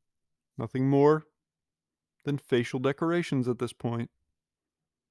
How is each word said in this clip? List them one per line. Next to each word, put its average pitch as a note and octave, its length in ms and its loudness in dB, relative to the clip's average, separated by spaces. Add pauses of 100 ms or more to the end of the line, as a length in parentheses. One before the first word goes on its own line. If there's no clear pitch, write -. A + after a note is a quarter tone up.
(580)
nothing B2+ 320 -2
more D3 380 4 (1000)
than C#3+ 140 -2
facial B2 400 -2
decorations C#3+ 680 -2
at A#2+ 120 -2
this A#2+ 140 -6
point. A#2 360 -6 (1000)